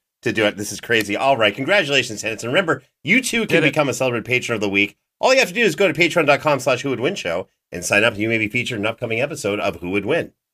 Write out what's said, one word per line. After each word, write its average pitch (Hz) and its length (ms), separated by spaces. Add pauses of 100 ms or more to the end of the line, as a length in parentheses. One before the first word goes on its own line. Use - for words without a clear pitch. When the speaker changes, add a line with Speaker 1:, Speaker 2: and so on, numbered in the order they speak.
(220)
Speaker 1:
to 113 100
do 104 140
it. 101 100
This 101 160
is 98 80
crazy. 104 360
All 135 200
right. 104 180
Congratulations, 139 680
Tennyson. 110 260
Remember, 160 340 (220)
you 220 180
too 233 200
can 214 60 (120)
Speaker 2:
Did - 20
it. 143 100
Speaker 1:
become 147 160
a 117 60
celebrated 120 300
patron 120 320
of 101 40
the 104 80
week. 101 300 (220)
All 254 120
you 269 60
have 240 80
to 180 80
do 233 80
is 170 140
go 202 100
to 151 80
patreon 160 320
dot 139 140
com 147 180
slash 127 240
who 139 80
would 120 80
win 139 160
show 90 320 (240)
and 87 140
sign 104 180
up. 110 160
You 110 100
may 113 100
be 107 100
featured 117 320
in 98 40
an 110 60
upcoming 113 300
episode 123 400
of 92 160
Who 90 140
Would 98 140
Win. 117 280 (220)